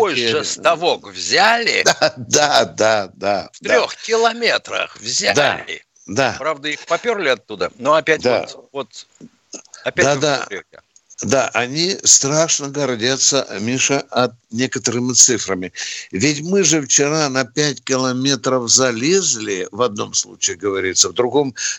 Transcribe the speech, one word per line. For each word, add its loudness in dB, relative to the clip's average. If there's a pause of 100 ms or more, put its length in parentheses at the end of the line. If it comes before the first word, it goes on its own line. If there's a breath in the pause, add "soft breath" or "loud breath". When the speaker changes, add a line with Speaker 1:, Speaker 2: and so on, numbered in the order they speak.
(120)
Speaker 1:
потери. 0
Speaker 2:
же 0
ставок 0
взяли. 0
Speaker 1:
<laughs> 0
Да, 2
да, -
да, 0
да, -2
Speaker 2:
В -20
трёх 0
Speaker 1:
да. -20
Speaker 2:
километрах 0
взяли. -2
Speaker 1:
Да, 2 (420)
да. 0
Speaker 2:
Правда, -4
их -8
попёрли -2
оттуда, -2
но 2
опять 2
Speaker 1:
Да. 2 (120)
Speaker 2:
вот, -20
вот -10 (760)
опять 2
Speaker 1:
Да, 2
Speaker 2:
вы -4
Speaker 1:
да. 0
Speaker 2:
врёте. -14 (440)
Speaker 1:
Да, 2
они -2
страшно 2
гордятся, 0 (120)
Миша, 0 (100)
от 0 (180)
некоторыми -2
цифрами. 2 (380 loud breath)
Ведь 0
мы 2
же 4
вчера 2
на 0
пять -2
километров 0
залезли, 0
в -4
одном -2
случае -4
говорится, 0
в -12
другом. 0 (240 loud breath)